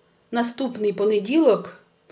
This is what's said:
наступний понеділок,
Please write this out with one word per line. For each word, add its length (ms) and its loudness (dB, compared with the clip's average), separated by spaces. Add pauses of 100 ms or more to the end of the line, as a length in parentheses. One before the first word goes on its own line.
(320)
наступний 640 -4
понеділок, 880 2 (300)